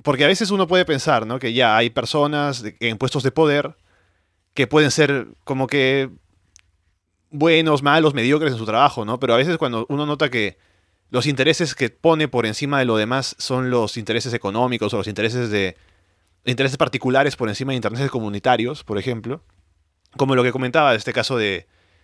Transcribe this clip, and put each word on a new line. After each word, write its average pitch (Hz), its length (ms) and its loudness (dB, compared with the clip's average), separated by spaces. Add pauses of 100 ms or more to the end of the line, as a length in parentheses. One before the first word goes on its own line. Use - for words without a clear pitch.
porque 139 180 0
a 147 60 6
veces 190 240 0
uno 190 160 0
puede 180 160 4
pensar, 139 420 0
¿no? 120 140 -6
Que 120 120 -4
ya 117 240 4
hay 117 140 2
personas 143 720 -2
de-, 104 160 -12
en 113 200 -4
puestos 131 260 -2
de 131 80 -2
poder 147 420 0 (800)
que 131 140 0
pueden 151 240 4
ser 143 340 2 (160)
como 131 240 -4
que 135 420 2 (1200)
buenos, 156 520 2
malos, 147 320 4
mediocres 139 380 2
en 117 60 -6
su 113 60 -8
trabajo, 113 400 2
¿no? 120 160 -4
Pero 120 140 2
a - 20 6
veces 160 220 2
cuando 120 320 -2
uno 143 160 -2
nota 147 240 0
que 107 260 -2 (540)
los 127 160 -2
intereses 147 480 0
que 123 160 -2
pone 156 360 2
por 120 200 -2
encima 139 320 -2
de 131 80 2
lo 113 100 2
demás 120 420 -2
son 127 300 -4
los 117 300 -2
intereses 113 340 -4
económicos 113 600 -2
o - 20 -2
los 98 120 -4
intereses 110 420 -4
de, 98 260 -2 (720)
intereses 127 320 -2
particulares 139 580 0
por 113 140 -2
encima 131 220 -6
de 131 40 -2
intereses 117 340 -4
comunitarios, 113 720 -2
por 107 140 -6
ejemplo, 110 460 -6 (720)
como 135 200 2
lo 123 60 4
que 123 100 2
comentaba 131 400 2
de 113 40 2
este 110 160 -4
caso 123 240 -2
de 101 300 -2 (380)